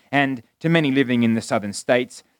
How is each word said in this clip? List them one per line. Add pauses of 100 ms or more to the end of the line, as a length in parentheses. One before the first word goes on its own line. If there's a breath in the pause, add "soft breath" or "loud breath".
(120)
and (160)
to
many
living
in
the
southern
states, (160)